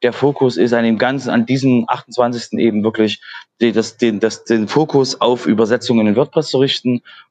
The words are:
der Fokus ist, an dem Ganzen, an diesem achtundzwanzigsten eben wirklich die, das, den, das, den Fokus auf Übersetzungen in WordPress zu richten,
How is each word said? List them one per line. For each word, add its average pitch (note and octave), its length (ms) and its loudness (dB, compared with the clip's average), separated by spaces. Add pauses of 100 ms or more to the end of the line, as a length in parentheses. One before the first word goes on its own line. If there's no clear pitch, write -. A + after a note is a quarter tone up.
der A#2+ 100 0
Fokus C#3 420 0
ist, A2+ 160 2
an A#2 120 2
dem A2+ 160 2
Ganzen, C3 320 -2
an A#2+ 160 0
diesem B2+ 400 2
achtundzwanzigsten B2 720 -4
eben G#2+ 240 0
wirklich A2 380 0 (380)
die, A#2 120 2
das, A2 260 -2
den, A2 220 0
das, A2 260 -2
den A2 220 0
Fokus C#3+ 520 0
auf B2 280 0
Übersetzungen A2+ 580 0
in G#2 100 2
WordPress D3+ 340 -2
zu C3 100 0
richten, B2+ 420 -2 (300)